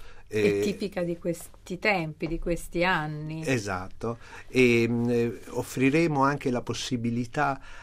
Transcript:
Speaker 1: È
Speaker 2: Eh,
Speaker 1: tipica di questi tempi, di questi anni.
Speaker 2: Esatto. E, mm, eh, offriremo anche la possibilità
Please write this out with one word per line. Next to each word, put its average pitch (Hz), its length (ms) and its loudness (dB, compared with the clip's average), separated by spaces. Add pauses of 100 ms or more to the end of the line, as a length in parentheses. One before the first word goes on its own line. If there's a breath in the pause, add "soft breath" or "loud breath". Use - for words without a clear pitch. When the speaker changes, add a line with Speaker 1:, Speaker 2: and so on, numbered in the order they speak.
(260 loud breath)
Speaker 1:
È 104 100 -4
Speaker 2:
Eh, 101 260 2
Speaker 1:
tipica 190 400 -2
di 170 160 -4
questi - 600 -8
tempi, 175 480 -2
di 165 120 -4
questi 170 460 -2
anni. 156 600 -2
Speaker 2:
Esatto. 107 720 -2 (320 loud breath)
E, 120 400 6
mm, 120 220 2
eh, 117 300 2 (100)
offriremo 135 720 2
anche 139 280 2
la 120 120 0
possibilità 123 1000 -2 (220 loud breath)